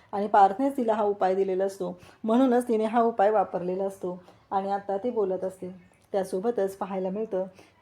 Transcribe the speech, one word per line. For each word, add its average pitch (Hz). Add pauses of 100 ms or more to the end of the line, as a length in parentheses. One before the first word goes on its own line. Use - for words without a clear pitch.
(120)
आणि 202
पार्थनेच 208
तिला 226
हा 214
उपाय 202
दिलेला 190
असतो, 185 (240)
म्हणूनच 240
तिने 220
हा 226
उपाय 226
वापरलेला 190
असतो. 185 (280)
आणि 196
आता 196
ती 220
बोलत 190
असते. 185 (420)
त्यासोबतच 196
पाहायला 190
मिळतं 196 (360)